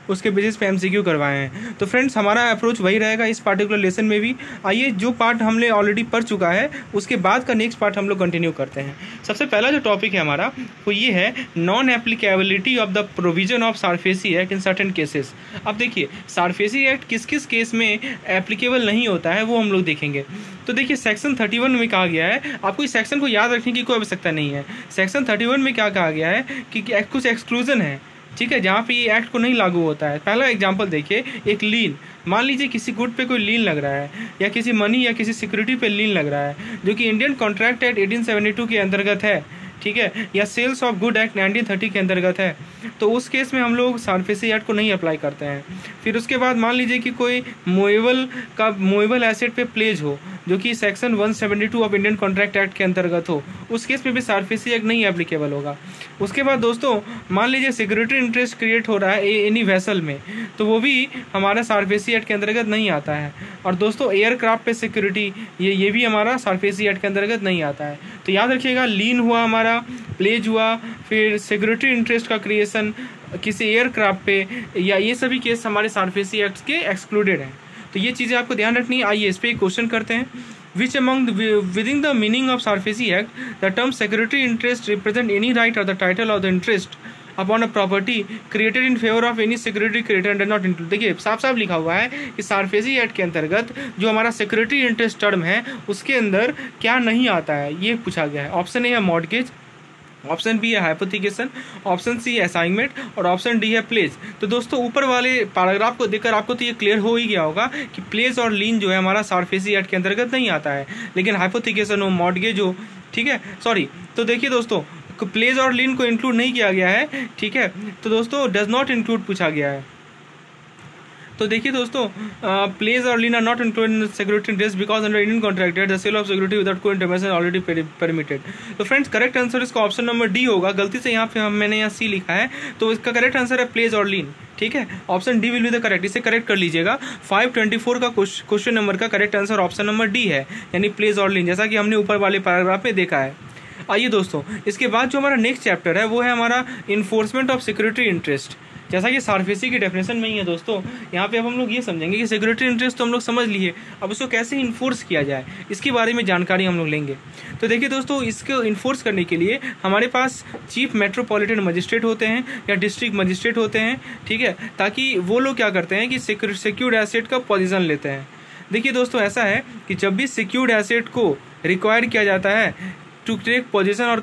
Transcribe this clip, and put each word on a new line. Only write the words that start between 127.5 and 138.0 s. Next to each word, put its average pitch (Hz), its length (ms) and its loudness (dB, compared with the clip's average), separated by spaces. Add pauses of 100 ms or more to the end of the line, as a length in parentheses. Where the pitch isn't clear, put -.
peri-, 165 180 -2 (180)
permitted। 156 440 -2 (320)
तो 208 60 -2
friends, 269 240 2
correct 247 280 0
answer 247 260 0
इसका 247 180 -2
option 214 240 0
number 233 240 0
डी 226 160 2
होगा। 196 280 2
गलती 202 260 -2
से 247 140 -2
यहाँ 226 140 2
पे 220 140 -4
हम, 208 120 0
मैंने 208 260 2
यहाँ 214 120 0
सी 220 180 -4
लिखा 190 240 -2
है, 226 180 0 (300)
तो 220 120 2
इसका 220 200 -2
correct 247 240 2
answer 247 240 2
है 247 60 2
plays 233 280 0
और 208 120 2
lean, 190 220 -2 (300)
ठीक 226 180 -2
है। 254 100 0 (240)
Option 185 240 0
D 226 160 2
will 240 140 2
be 240 80 2
the 233 80 0
correct, 196 240 0
इसे 202 160 -2
correct 233 260 2
कर 208 100 2
लीजिएगा। 175 420 2 (300)
फ़ाइव 220 220 4
ट्वेंटी 226 260 2
फ़ोर 240 220 0
का 240 100 0